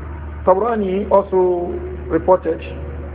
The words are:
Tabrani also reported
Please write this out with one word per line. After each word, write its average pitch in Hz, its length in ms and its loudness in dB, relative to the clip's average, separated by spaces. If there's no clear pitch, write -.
Tabrani 202 640 2
also 185 640 2
reported 165 520 2